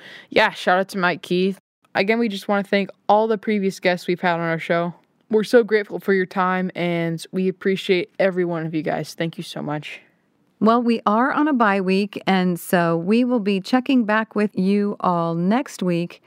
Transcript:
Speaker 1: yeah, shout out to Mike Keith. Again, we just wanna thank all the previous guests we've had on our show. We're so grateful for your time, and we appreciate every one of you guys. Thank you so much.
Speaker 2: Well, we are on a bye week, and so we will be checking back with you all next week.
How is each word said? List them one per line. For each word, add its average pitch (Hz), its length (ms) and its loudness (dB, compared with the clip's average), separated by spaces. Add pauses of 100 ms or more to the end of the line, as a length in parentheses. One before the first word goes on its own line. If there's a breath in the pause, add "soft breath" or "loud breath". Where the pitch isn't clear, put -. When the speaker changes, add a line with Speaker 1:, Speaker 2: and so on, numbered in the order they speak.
(300 loud breath)
Speaker 1:
yeah, 208 200 4
shout 180 280 2
out 190 120 0
to 202 80 -8
Mike 175 240 0
Keith. 185 360 -2 (380)
Again, 220 240 2
we 233 80 0
just 196 180 -10
wanna 202 160 0
thank 196 280 -2 (180)
all 214 180 4
the 220 100 0
previous 202 440 -2
guests 180 260 0
we've 175 140 -2
had 175 140 2
on 165 80 -2
our 165 180 -2
show. 170 340 -2 (360)
We're 214 140 2
so 240 180 4
grateful 208 360 -2
for 196 160 0
your 185 100 2
time, 185 500 -2
and 170 480 -2 (100)
we 190 160 -2
appreciate 185 680 -2
every 185 280 0
one 165 180 -4
of 160 100 -6
you 156 60 -2
guys. 156 320 -6
Thank 165 240 -6
you 170 80 -10
so - 160 -12
much. 147 400 -8 (580)
Speaker 2:
Well, 226 240 4
we 233 220 0
are 226 260 2
on 294 160 0
a 311 60 0
bye 202 300 2
week, 190 440 0
and 180 320 2
so 170 380 2
we 214 280 2
will 247 140 0
be 196 220 0
checking 254 460 0
back 214 280 0
with 208 220 -2
you 202 440 2
all 170 340 0
next 190 480 -2
week. 175 440 -2